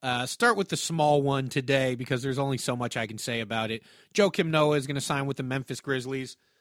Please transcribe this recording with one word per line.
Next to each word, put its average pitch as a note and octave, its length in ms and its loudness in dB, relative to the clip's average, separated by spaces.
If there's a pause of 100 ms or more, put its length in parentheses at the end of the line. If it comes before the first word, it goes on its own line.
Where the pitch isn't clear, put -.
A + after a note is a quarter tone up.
Uh, B2 240 0
start A#3 300 2
with G3 120 -2
the D#3 80 -2
small D3 460 4
one C#3 260 0
today, C3 460 2
because B2 260 -4
there's C3 160 -2
only C#3 220 0
so B2 160 -2
much A#2+ 200 -4
I A2+ 120 -2
can A2 100 -10
say A#2 220 -4
about A2 320 -2
it. A2+ 100 -8 (320)
Joakim F#3+ 360 2
Noah D3+ 280 4
is C3+ 80 -2
gonna C#3 160 -4
sign C#3 240 -2
with C#3 120 -4
the C#3 60 -6
Memphis B2+ 380 -6
Grizzlies, C3 560 -4 (240)